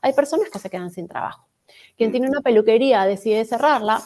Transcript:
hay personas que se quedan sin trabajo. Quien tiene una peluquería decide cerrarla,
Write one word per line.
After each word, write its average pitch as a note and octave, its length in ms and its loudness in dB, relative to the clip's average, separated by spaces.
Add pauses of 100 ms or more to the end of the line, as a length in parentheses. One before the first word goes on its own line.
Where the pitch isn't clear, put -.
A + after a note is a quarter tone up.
hay C4+ 120 0
personas D#4+ 360 0
que G3 100 -12
se F#3+ 100 -12
quedan F3+ 200 -8
sin F3 200 -12
trabajo. - 360 -10 (520)
Quien A3 140 0
tiene B3+ 180 -2
una C#4+ 100 0
peluquería A3+ 640 4
decide G3+ 400 0
cerrarla, A3+ 640 0